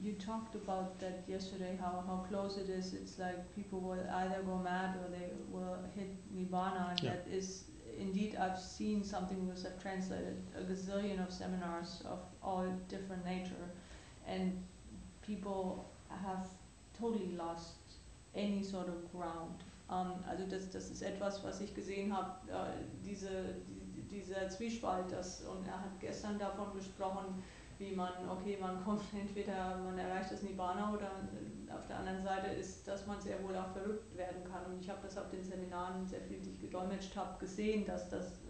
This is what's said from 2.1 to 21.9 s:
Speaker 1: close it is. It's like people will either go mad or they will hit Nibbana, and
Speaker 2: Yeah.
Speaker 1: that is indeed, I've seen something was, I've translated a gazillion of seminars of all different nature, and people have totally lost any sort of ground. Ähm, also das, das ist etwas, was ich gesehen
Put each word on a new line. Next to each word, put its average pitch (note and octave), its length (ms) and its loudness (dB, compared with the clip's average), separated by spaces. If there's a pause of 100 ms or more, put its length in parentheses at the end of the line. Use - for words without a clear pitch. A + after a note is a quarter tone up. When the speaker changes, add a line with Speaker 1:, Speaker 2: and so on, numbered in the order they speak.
Speaker 1:
close G3 280 2
it F#3+ 120 0
is. F#3 240 0
It's F#3+ 260 -6
like F3+ 360 -2
people G3 260 -2
will F#3 180 2 (220)
either F#3+ 220 4
go F#3 140 2
mad F#3 400 4
or F3+ 140 -2
they F3+ 200 -2 (200)
will F#3 260 0 (180)
hit G3 140 -2 (240)
Nibbana, F#3 580 4
and F3 120 2
Speaker 2:
Yeah. A#2+ 120 6
Speaker 1:
that - 120 -2
is F#3+ 380 0 (340)
indeed, G3 360 4
I've F#3 240 4
seen G#3 440 4
something F#3 440 2
was, F#3 180 -2
I've F#3 160 -4
translated F#3 560 0 (200)
a F#3 60 -2
gazillion F#3+ 600 2
of F3+ 80 0
seminars F3 720 0
of F3+ 140 -2 (240)
all F#3 220 4 (220)
different F#3+ 380 -2
nature, F#3 440 0 (580)
and F#3 360 2 (580)
people F#3+ 680 0 (200)
have F#3+ 380 0 (500)
totally G#3 380 2
lost E3+ 400 -2 (600)
any G3+ 280 4
sort F#3 240 2
of E3+ 240 -2
ground. E3+ 520 -2 (280)
Ähm, F#3 220 4 (160)
also F#3+ 160 2
das, F#3+ 260 0
das F#3+ 180 -2
ist - 120 -4
etwas, G3+ 420 2
was F#3+ 180 -2
ich G3+ 120 -2
gesehen G3 420 2